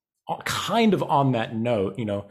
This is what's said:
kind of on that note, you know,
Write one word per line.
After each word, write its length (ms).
kind 480
of 80
on 300
that 240
note, 420
you 80
know, 260